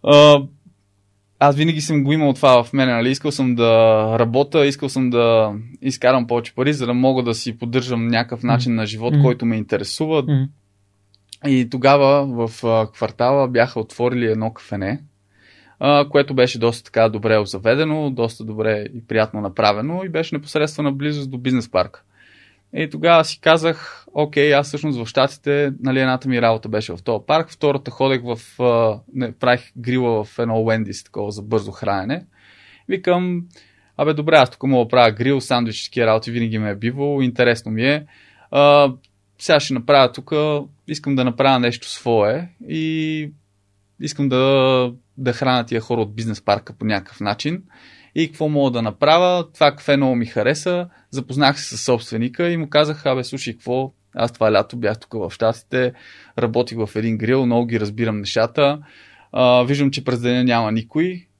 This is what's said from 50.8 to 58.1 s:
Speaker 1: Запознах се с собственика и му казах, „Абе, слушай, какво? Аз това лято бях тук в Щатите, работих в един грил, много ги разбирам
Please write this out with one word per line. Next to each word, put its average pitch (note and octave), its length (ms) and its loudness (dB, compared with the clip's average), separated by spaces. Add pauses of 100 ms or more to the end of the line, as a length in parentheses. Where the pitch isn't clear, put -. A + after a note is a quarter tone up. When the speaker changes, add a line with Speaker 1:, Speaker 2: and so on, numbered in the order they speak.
Speaker 1:
Запознах C#3 500 -2
се - 160 -12
с - 40 -10
собственика B2 680 -2
и E3+ 80 -2
му D3+ 120 -6
казах, D3+ 360 0
„Абе, C3 180 0
слушай, B2+ 300 -10
какво? B2+ 380 -4 (240)
Аз A#2 160 -2
това G#2+ 200 2
лято G#2+ 260 0
бях A2 220 -2
тук - 140 -20
в G#2 200 -6
Щатите, B2 600 -2 (440)
работих A#2 400 -2
в A2 180 -4
един A2 220 -2
грил, B2+ 280 0
много A#2+ 200 0
ги A#2 140 -4
разбирам G#2+ 400 -4